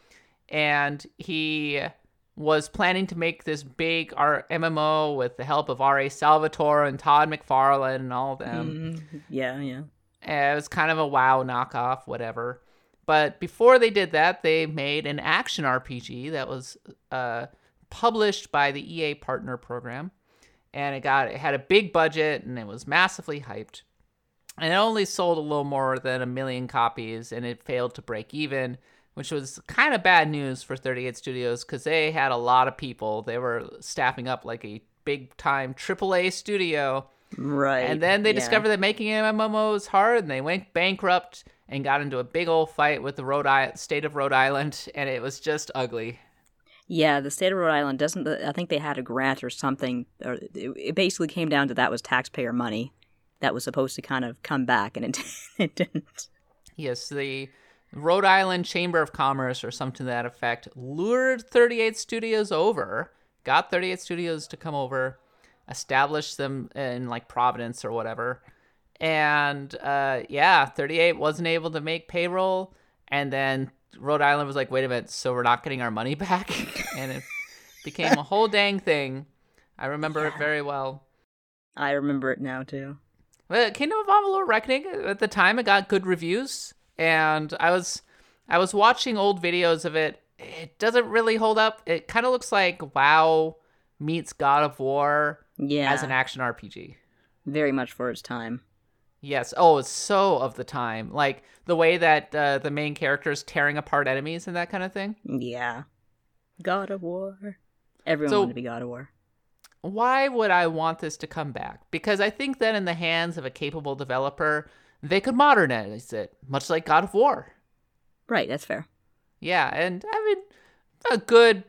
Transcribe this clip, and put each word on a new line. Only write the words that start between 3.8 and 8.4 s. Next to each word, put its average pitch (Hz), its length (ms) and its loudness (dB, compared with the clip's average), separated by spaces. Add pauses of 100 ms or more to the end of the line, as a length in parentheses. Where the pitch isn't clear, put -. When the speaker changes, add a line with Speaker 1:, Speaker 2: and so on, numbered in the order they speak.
Speaker 1:
R-, 147 360 2
M 165 120 0
M 160 140 0
O 156 360 2
with 123 240 -2
the 123 60 -10
help 147 260 -2
of 127 120 -4
R 139 180 4
A 139 100 0
Salvatore 147 760 4
and 127 140 -2
Todd 151 320 4
McFarlane 135 640 2
and 131 180 -8
all 135 200 -4
of 131 60 -10
them. 160 560 -8 (160)